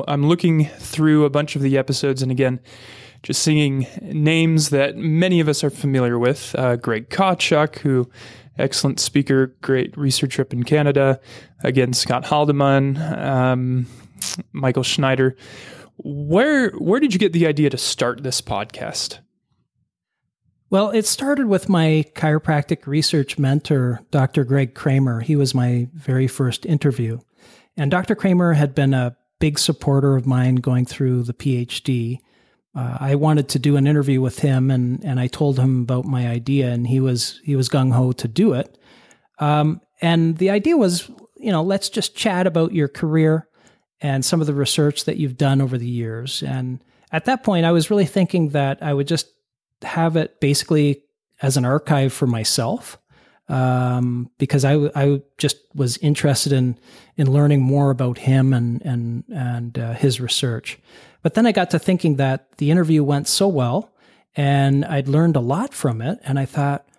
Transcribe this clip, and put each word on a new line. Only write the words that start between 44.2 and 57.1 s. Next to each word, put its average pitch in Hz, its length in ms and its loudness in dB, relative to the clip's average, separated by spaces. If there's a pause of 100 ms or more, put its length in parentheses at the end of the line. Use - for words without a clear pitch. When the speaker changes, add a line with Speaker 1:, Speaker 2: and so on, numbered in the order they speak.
Speaker 2:
some 170 160 0
of 151 80 0
the 147 60 -2
research 143 500 0
that - 140 -4
you've 139 180 -4
done 135 240 2
over 131 180 -2
the 120 80 -6
years. 120 580 -6
And 127 380 -8 (300)
at 160 140 -6
that 254 180 -2
point, 175 220 2
I 170 80 2
was 165 160 2
really 202 160 2
thinking 175 460 0
that 139 300 -2
I 147 120 -2
would 143 160 -2
just 160 180 -4 (540)
have 165 340 -2
it - 240 -2
basically 143 640 0 (380)
as 135 160 0
an 127 80 0
archive 139 480 0
for - 140 -2
myself, 117 720 -4 (520)
um, 123 880 0
because 139 260 0
I, 139 100 4
w-, 147 220 2
I 143 260 2 (160)
just - 200 -2 (180)
was 127 220 -2
interested 143 560 0
in, 127 260 0 (380)